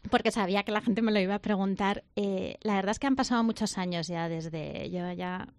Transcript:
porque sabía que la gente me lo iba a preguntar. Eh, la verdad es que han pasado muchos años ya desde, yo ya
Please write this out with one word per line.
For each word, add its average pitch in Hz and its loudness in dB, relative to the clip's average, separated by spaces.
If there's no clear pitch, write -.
porque 233 4
sabía 202 2
que - -2
la 214 2
gente 226 0
me 220 4
lo 208 4
iba 190 2
a 208 -4
preguntar. 196 0
Eh, 196 -2
la 208 0
verdad 190 2
es 220 0
que 277 0
han 269 4
pasado 247 2
muchos 220 0
años 175 -2
ya 170 -2
desde, 160 -6
yo 180 -4
ya 180 -6